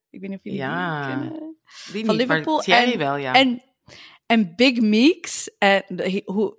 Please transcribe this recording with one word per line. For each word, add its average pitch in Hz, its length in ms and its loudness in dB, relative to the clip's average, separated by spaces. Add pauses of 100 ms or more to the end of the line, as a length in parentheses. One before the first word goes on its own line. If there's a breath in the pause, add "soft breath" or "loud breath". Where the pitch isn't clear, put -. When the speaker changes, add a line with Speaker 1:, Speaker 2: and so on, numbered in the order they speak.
Speaker 1:
Ik - 100 -20
weet 196 100 -12
niet 190 100 -10
of - 60 -20
jullie 202 140 -8
Speaker 2:
Ja. 151 480 -4
Speaker 1:
die 131 80 -4
kennen. 311 420 -10 (340 loud breath)
Speaker 2:
Die 214 140 -6
Speaker 1:
Van 220 120 2
Speaker 2:
niet, 247 100 0
maar 160 100 2
Speaker 1:
Liverpool. 294 220 -2
Speaker 2:
Thierry 240 320 2
Speaker 1:
En, 233 60 -4
Speaker 2:
wel, 143 180 -2
ja. 135 180 -4
Speaker 1:
en, 247 300 2 (600 loud breath)
en 208 300 0
Big 247 240 4
Meeks, 220 800 2
en 196 300 4
de, 180 240 -6
he-, 196 140 -4
hoe, 202 340 -2